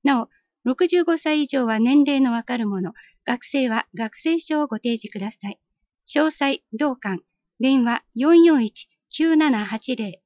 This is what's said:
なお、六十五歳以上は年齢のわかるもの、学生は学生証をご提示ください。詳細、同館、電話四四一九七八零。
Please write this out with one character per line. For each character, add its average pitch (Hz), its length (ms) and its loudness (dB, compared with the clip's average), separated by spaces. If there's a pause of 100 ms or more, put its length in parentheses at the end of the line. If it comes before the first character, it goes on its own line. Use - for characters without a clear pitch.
な 262 200 2
お、 - 60 -8 (360)
六 262 240 0
十 349 160 2
五 330 140 0
歳 302 240 -2
以 277 40 0
上 262 200 -2
は 220 120 -2
年 262 240 4
齢 277 180 0
の 254 120 2
わ 233 100 -4
か 247 140 -6
る 226 100 -4
も 196 140 -4
の、 - 140 -6 (300)
学 240 200 -4
生 262 240 -2
は 226 260 -2
学 226 220 -8
生 330 240 -2
証 302 220 -2
を 285 40 -2
ご 220 120 -8
提 233 200 -4
示 214 100 -14
く 202 120 -12
だ 208 100 -6
さ 202 200 -14
い。 - 100 -20 (480)
詳 302 240 0
細、 277 400 -4
同 254 240 -2
館、 190 260 -6 (360)
電 262 260 2
話 240 180 -2 (120)
四 330 300 6
四 302 200 6
一 - 240 -10 (200)
九 320 280 0
七 262 280 2
八 220 320 -6
零。 208 300 -10